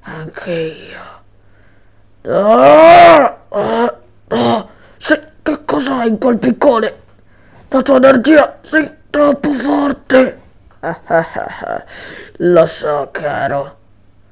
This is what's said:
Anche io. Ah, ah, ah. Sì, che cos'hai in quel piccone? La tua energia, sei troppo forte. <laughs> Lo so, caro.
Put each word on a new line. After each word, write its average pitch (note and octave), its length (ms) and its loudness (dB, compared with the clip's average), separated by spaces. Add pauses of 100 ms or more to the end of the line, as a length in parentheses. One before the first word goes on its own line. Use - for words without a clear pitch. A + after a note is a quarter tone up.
Anche D#3+ 500 -14
io. - 1800 -16
Ah, D4 1080 4 (100)
ah, A3+ 480 -4 (320)
ah. A#3 400 -2 (300)
Sì, - 200 -2 (240)
che D4 220 -6
cos'hai C4 460 -4
in G#3+ 80 -4
quel A#3+ 200 0
piccone? A3 560 0 (760)
La C4 120 0
tua C4 140 2
energia, C4+ 680 4
sei D4+ 300 -4 (180)
troppo D4 440 -2
forte. C4+ 840 -2 (420)
<laughs> - 1040 -6 (580)
Lo E3+ 220 4
so, D3 460 -8
caro. C#3 680 -8 (540)